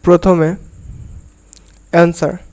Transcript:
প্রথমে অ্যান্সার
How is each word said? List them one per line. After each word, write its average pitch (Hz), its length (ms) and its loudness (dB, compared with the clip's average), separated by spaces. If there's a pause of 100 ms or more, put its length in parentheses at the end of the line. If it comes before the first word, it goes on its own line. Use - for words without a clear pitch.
প্রথমে 175 540 2 (1400)
অ্যান্সার 170 420 2 (200)